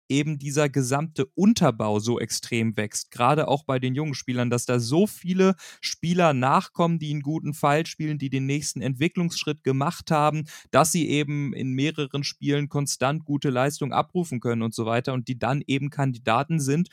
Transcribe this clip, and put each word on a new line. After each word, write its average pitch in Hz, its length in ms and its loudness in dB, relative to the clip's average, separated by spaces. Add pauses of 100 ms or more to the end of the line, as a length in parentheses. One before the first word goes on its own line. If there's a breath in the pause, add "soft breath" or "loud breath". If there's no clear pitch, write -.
(100)
eben 147 280 0
dieser 143 300 0
gesamte 139 560 0 (100)
Unterbau 123 640 4
so 117 180 0
extrem 113 580 -2
wächst, - 340 -6
gerade 135 380 2
auch 143 160 0
bei 131 140 -2
den 127 160 -2
jungen 147 200 -2
Spielern, 123 360 -2
dass 120 160 0
da 123 140 2
so 143 260 2
viele 185 480 2 (260 loud breath)
Spieler 170 540 2
nachkommen, 165 640 0
die 151 120 -4
einen 147 120 -4
guten 147 320 -4
Fight 151 340 2
spielen, 151 300 -6
die 139 100 -4
den 135 160 -2
nächsten 143 380 -4
Entwicklungsschritt 151 800 -2
gemacht 135 480 -2
haben, 151 340 2 (260 loud breath)
dass 156 220 6
sie 170 160 2
eben 147 460 -2
in 127 180 -4
mehreren 143 520 -2
Spielen 143 440 -2
konstant 147 560 -2
gute 143 260 -2
Leistung 131 420 0
abrufen 151 480 -2
können 117 220 0
und 113 120 -2
so 117 100 -4
weiter 117 280 0
und 127 160 -4
die 127 100 -6
dann 135 280 0
eben 139 240 -2
Kandidaten 135 680 0
sind 143 320 0